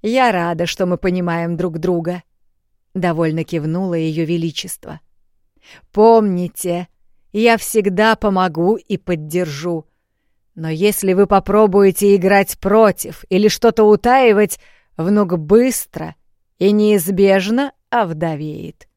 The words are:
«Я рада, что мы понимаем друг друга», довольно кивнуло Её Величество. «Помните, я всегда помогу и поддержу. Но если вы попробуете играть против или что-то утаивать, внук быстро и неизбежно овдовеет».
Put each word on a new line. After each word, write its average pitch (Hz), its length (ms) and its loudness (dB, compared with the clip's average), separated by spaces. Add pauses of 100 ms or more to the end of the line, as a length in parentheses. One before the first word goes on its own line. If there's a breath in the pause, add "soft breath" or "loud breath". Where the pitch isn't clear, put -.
«Я 240 300 2
рада, 170 340 -2
что 180 200 -4
мы 180 120 -2
понимаем 170 600 -2
друг 170 200 -4
друга», 170 460 -4 (680)
довольно 165 500 -2
кивнуло 170 520 -4
Её 160 300 -2
Величество. 160 760 -8 (920 soft breath)
«Помните, 185 960 2 (440)
я 226 260 2
всегда 214 580 0
помогу 185 600 0
и 196 220 -8
поддержу. 160 880 -6 (680)
Но 160 140 -8
если 185 440 0
вы 190 140 2
попробуете 202 880 2
играть 196 440 0
против 202 680 0
или 202 180 2
что-то 226 360 2
утаивать, 214 760 4 (380 soft breath)
внук 180 400 0
быстро 160 760 0 (440)
и 190 120 2
неизбежно 202 1000 0 (160)
овдовеет». 160 1080 -6